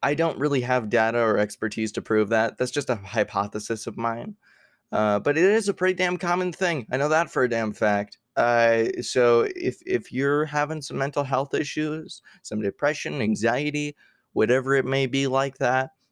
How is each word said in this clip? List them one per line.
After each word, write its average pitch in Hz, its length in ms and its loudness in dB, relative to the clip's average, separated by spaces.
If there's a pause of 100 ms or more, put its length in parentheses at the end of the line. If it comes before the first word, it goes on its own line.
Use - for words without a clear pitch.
I 139 100 0
don't 160 240 0
really 139 240 0
have 123 280 0
data 113 300 2
or 110 200 4
expertise 107 540 -2
to 110 100 -4
prove 107 260 2
that. 113 300 0
That's 127 100 -2
just 135 220 -2
a 117 40 -2
hypothesis 104 920 -4
of 107 100 -8
mine. 117 380 -6 (560)
Uh, 104 280 2
but 143 180 0
it 170 80 4
is 208 240 2
a 190 40 0
pretty 185 200 0
damn 180 240 -2
common 180 340 -2
thing. 165 400 -2
I 127 60 0
know 143 120 0
that 156 220 2
for 135 120 2
a 123 60 2
damn 113 240 -2
fact. 104 440 0 (180)
Uh, 117 500 4 (160)
so 120 540 4
if, - 300 -6
if - 260 -4
you're 139 340 0
having 147 360 -4
some 139 160 -10
mental 143 260 -2
health 135 300 -2
issues, 156 680 -4 (200)
some 107 200 -6
depression, 147 600 -2
anxiety, 135 720 -2 (380)
whatever 127 420 2
it 135 100 2
may 135 200 0
be 135 220 0
like 135 320 0
that, 131 320 0 (200)